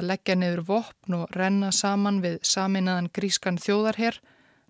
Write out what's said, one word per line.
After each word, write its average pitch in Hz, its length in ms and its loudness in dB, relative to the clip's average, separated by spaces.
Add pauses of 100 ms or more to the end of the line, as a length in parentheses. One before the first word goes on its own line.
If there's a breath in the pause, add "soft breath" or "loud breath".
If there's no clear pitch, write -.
að 175 100 -2
leggja 190 260 0
niður 175 320 0
vopn 202 480 -2
og 170 220 -4
renna 196 340 2
saman 202 480 2
við 175 240 -2
sameinaðan 185 720 0
grískan 185 480 -2
þjóðarher, 220 560 0 (520 soft breath)